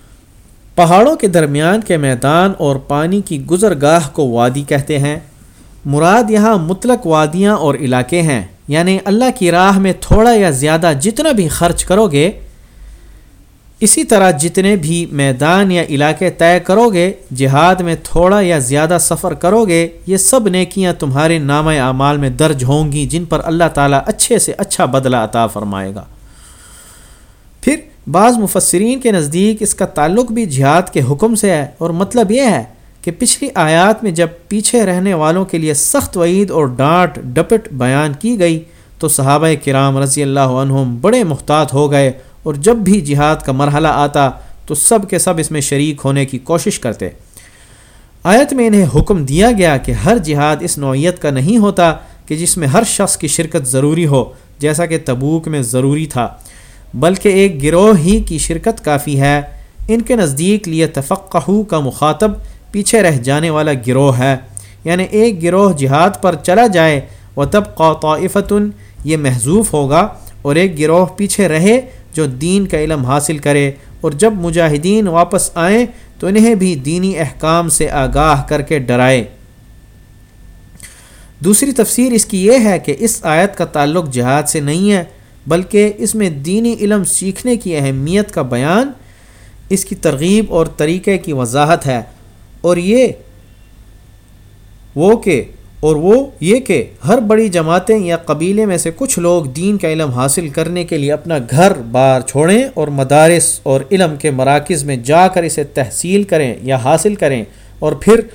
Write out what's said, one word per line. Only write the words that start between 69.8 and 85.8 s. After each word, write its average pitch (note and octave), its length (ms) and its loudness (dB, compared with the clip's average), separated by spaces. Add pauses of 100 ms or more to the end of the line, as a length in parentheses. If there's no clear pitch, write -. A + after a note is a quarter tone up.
اور C#3+ 120 0
ایک F3 240 2
گروہ D#3+ 280 2
پیچھے G3+ 420 -2
رہے F#3+ 320 2 (340)
جو D#3 120 -2
دین E3+ 400 -2
کا E3+ 120 -4
علم D3+ 260 -2
حاصل C#3+ 340 -2
کرے، C#3+ 320 0 (300)
اور D#3 120 -2
جب G3+ 200 2
مجاہدین E3+ 760 0
واپس F3 460 0
آئیں G3+ 320 2 (320)
تو - 80 -6
انہیں A3 280 4
بھی F#3 200 0
دینی E3 440 -4
احکام D#3+ 500 -2
سے D#3 220 -2
آگاہ C#3 580 0
کر D3 140 -2
کے D3 160 -2
ڈرائے۔ B2 460 2 (2250)
دوسری G#3+ 340 0
تفسیر A#3+ 400 0
اس A3 140 0
کی F#3+ 200 -2
یہ A3+ 60 6 (120)
ہے F#3+ 140 2
کہ C#3+ 200 -4
اس A3 240 -2
آیت F3 340 0
کا F3 80 -2
تعلق D3+ 480 -2
جہاد B2+ 300 0
سے D3+ 180 -4
نہیں E3+ 320 0
ہے، F3+ 120 0 (420)
بلکہ F#3 500 0